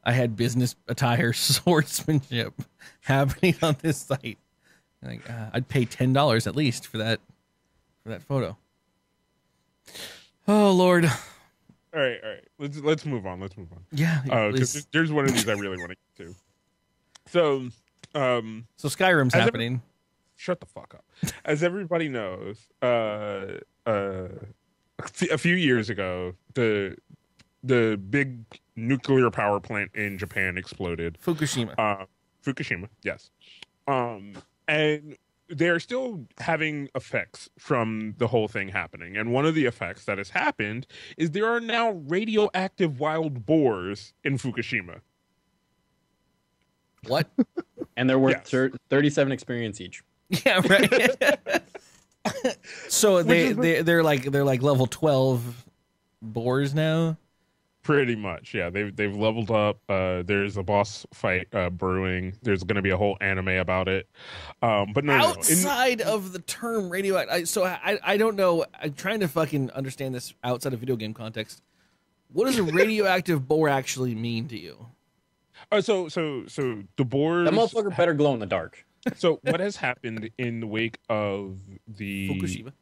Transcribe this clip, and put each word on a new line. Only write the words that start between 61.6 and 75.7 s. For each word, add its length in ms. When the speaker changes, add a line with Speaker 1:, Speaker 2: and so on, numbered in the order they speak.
Speaker 2:
brewing. 720
There's 200
gonna 200
be 80
a 60
whole 220
anime 280
about 400
it. 200
Um, 320
but 100
no, 140
no, 60
no. 80
In 80
Speaker 1:
Outside 600
of 320
the 60
term 520
radioact-, 400
I, 140
so 200
I, 380
I 140
don't 180
know. 280
I'm 140
trying 280
to 60
fucking 440
understand 420
this 300
outside 300
of 80
video 160
game 180
context. 480
What 140
does 140
a 40
<laughs> 0
radioactive 840
boar 220
actually 440
mean 360
to 100
you? 280